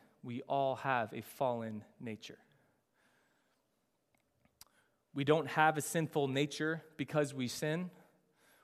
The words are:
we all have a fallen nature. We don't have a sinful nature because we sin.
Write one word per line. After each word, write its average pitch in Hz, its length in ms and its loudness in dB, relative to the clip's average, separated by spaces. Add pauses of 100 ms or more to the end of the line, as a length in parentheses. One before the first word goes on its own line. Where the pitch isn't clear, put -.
(260)
we 123 220 -6
all 139 260 2
have 123 380 0
a 120 80 -8
fallen 113 640 -4 (160)
nature. 113 380 -12 (2750)
We 139 80 0
don't 151 240 6
have 156 320 6
a - 20 0
sinful 151 460 0
nature 147 560 0 (140)
because 143 360 0
we 131 140 -2
sin. 160 440 -4 (720)